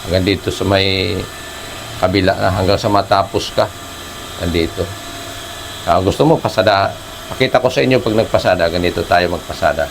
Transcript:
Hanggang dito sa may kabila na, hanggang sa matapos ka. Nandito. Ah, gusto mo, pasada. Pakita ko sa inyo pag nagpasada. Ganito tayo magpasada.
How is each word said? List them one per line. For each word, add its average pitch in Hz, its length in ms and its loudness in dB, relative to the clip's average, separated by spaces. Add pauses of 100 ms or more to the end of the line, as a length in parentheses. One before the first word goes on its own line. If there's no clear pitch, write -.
Hanggang 90 240 0
dito 92 240 0
sa 95 160 -2
may 95 480 2 (880)
kabila 92 320 4
na, 98 160 0
hanggang 95 240 2
sa 107 160 0
matapos 98 640 0
ka. 104 160 2 (720)
Nandito. 85 400 0 (1040)
Ah, 90 160 4
gusto 117 240 2
mo, 160 80 6
pasada. 101 560 2 (400)
Pakita 131 320 2
ko 127 80 4
sa 139 160 2
inyo 127 160 4
pag 110 160 2
nagpasada. 92 480 2
Ganito 87 400 0
tayo 87 240 4
magpasada. 78 600 -2